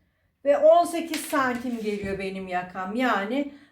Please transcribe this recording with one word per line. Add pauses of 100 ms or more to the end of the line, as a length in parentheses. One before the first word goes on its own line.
(460)
Ve
on
sekiz
santim
geliyor
benim
yakam.
Yani (180)